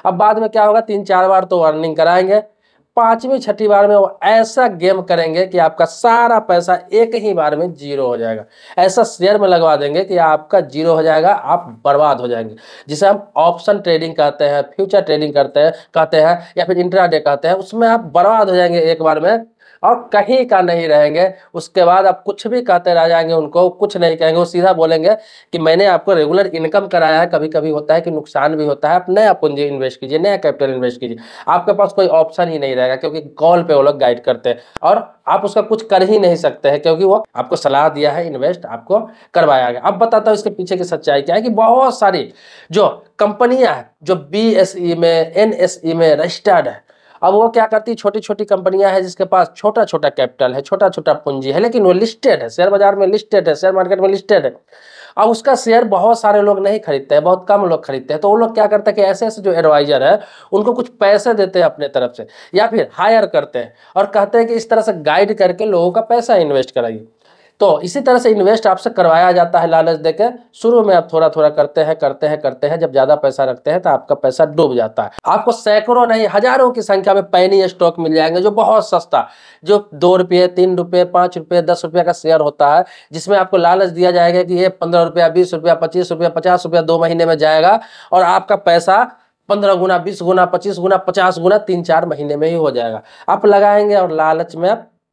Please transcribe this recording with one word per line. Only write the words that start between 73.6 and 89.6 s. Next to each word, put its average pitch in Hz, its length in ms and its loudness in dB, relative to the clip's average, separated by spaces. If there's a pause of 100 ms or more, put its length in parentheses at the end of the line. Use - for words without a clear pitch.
हैं 175 120 -2
तो 175 80 -2
आपका 139 260 -2
पैसा 139 300 0
डूब 151 280 0
जाता 113 280 -2
है। - 80 -6 (160)
आपको 202 260 0
सैकड़ों 226 540 0
नहीं, 226 220 0
हज़ारों 247 420 2
की 240 120 -6
संख्या 196 320 0
में 196 100 0
पेनी 190 440 2
स्टॉक 170 300 -2
मिल 160 160 -2
जाएंगे, 160 260 0
जो 208 120 2
बहुत 214 360 2
सस्ता, 156 380 -2 (380)
जो 202 300 0
दो 180 220 2
रुपये, 180 320 2
तीन 180 280 0
रुपये, 175 300 0
पाँच 180 320 0
रुपये, 170 240 -2
दस 170 220 -2
रुपये 170 180 -2
का 170 120 0
शेयर 160 280 0
होता 147 320 0
है, 175 100 2 (280)
जिसमें 185 260 -2
आपको 190 200 0
लालच 175 320 2
दिया 175 220 0
जाएगा 175 300 2
कि 175 120 -2
ये 180 160 0
पन्द्रह 170 320 0
रुपया, 165 280 0
बीस 175 240 0
रुपया, 165 220 0
पच्चीस 170 360 -4
रुपया, 170 180 -2
पचास 175 340 0
रुपया 170 180 0
दो 165 160 0
महीने 165 280 0
में 165 120 2
जाएगा 160 400 2 (340)
और 185 120 4
आपका 190 340 0
पैसा 175 440 2 (460)
पन्द्रह 202 280 0